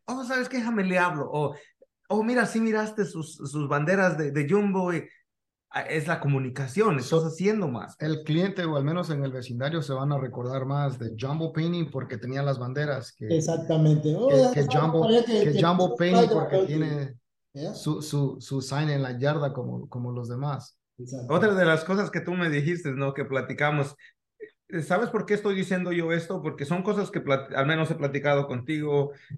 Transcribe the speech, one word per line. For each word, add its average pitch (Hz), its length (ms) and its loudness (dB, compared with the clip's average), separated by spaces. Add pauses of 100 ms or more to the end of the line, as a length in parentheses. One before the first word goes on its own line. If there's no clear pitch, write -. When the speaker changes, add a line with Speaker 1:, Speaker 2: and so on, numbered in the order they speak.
Speaker 1:
"Oh, 254 180 -6
¿sabes 254 240 -2
qué? 254 100 -6
Déjame 226 260 0
le 180 140 2
hablo". 156 320 0
O, 147 240 -2 (540)
"Oh, 214 160 2
mira, 240 220 2
sí 226 140 -2
miraste 214 440 0
sus, 160 320 -8
sus 143 320 -4
banderas 165 500 2
de, 151 140 -2
de 143 160 0
Jumbo", 190 460 2
y, 147 120 -4 (640)
ah, 131 120 -4
es 147 260 -2
la 165 120 -2
comunicación, 139 800 0
estás 160 220 2
Speaker 2:
So, 160 60 0
Speaker 1:
haciendo 185 420 0
más. 113 320 -8
Speaker 2:
el 156 240 -2
cliente, 180 400 0
o 160 120 -2
al 135 80 0
menos 160 260 -2
en 139 140 -2
el 135 80 -4
vecindario, 131 500 -4
se 139 100 -6
van 139 200 0
a 143 60 0
recordar 127 480 -4
más 139 320 -2
de 113 200 -6
Jumbo 156 340 -2
Painting 165 380 -2
porque 123 280 -8
tenían 131 280 -4
las 135 120 0
banderas 131 540 -4
que, - 160 -12
Speaker 3:
Exactamente. 156 880 4
Oh, 233 140 2
Speaker 2:
que, 277 60 8
Speaker 3:
esa 254 160 8
Speaker 2:
que 151 80 2
Speaker 3:
es 139 80 2
una 156 120 4
Speaker 2:
Jumbo, 160 200 4
Speaker 3:
compañía 226 240 6
que, 233 80 -2 (120)
Speaker 2:
que 151 80 4
Speaker 3:
que 190 120 4
Speaker 2:
Jumbo 180 240 4
Speaker 3:
puso 180 80 -2
Speaker 2:
Painting 185 320 6
Speaker 3:
playa, - 40 2
Speaker 2:
porque 160 240 2
Speaker 3:
ok. 190 100 4
Speaker 2:
tiene 147 480 -2 (400)
Speaker 3:
¿Ya? 160 200 -8
Speaker 2:
su, 156 280 -4
su, 143 380 -2
su 135 220 -6
sign 147 280 -2
en 143 120 0
la 127 160 -4
yarda 143 340 0
como, 123 360 -6
como 123 240 -6
los 120 160 -6
demás. 127 500 -8 (200)
Speaker 3:
Exacto. 127 360 -6
Speaker 1:
Otra 208 200 4
de 185 100 4
las 160 200 4
cosas 190 260 0
que 175 100 -4
tú 175 120 -4
me 180 180 0
dijiste, 151 420 0
¿no? 139 220 -2
Que 143 100 -4
platicamos. 135 720 -2 (720)
Eh, 170 140 -4
¿sabes 208 280 0
por 208 160 -2
qué 208 80 2
estoy 202 200 0
diciendo 180 380 -2
yo 165 200 0
esto? 170 300 -2
Porque 151 220 -6
son 180 180 -2
cosas 196 280 -2
que 180 120 -4
plat-, 135 320 -2
al 135 120 2
menos 160 240 2
he 165 40 -2
platicado 143 520 0
contigo 143 640 -2 (260)